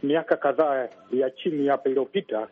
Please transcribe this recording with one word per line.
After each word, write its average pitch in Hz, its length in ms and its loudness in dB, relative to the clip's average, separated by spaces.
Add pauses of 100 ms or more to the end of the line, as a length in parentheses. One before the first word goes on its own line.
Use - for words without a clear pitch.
miaka 156 340 2
kadhaa 139 520 0 (240)
ya 131 180 0
chini 147 380 -2
hapa 135 220 0
iliyopita 131 600 -2